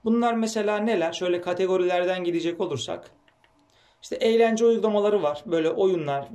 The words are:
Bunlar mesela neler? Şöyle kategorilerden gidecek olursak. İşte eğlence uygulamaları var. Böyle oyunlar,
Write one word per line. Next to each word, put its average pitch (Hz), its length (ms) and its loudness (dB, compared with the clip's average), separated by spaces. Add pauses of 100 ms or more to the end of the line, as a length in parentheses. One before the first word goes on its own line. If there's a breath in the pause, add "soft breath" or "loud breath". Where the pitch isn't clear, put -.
Bunlar 233 300 2
mesela 220 420 -2
neler? 202 360 0
Şöyle 175 280 -2
kategorilerden 180 840 0
gidecek 170 360 -4
olursak. 170 500 -6 (920 soft breath)
İşte - 140 -10
eğlence 226 480 2
uygulamaları 208 580 2
var. 147 240 -2
Böyle 165 240 0
oyunlar, 151 640 0